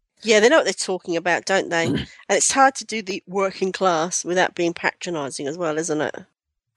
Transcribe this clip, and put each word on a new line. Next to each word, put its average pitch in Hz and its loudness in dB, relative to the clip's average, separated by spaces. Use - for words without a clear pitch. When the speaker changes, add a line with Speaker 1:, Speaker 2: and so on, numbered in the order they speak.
Speaker 1:
Yeah, 214 6
they 214 8
know 302 6
what 320 4
they're 196 0
talking 180 -4
about, 165 0
don't 190 0
they? 165 0
Speaker 2:
<clears throat> - -6
Speaker 1:
And 208 4
it's - 2
hard 269 4
to - -10
do 220 -6
the 190 -8
working 190 -2
class 180 0
without 175 0
being 170 0
patronising 147 -6
as 147 -6
well, 160 -2
isn't 156 -2
it? 135 -2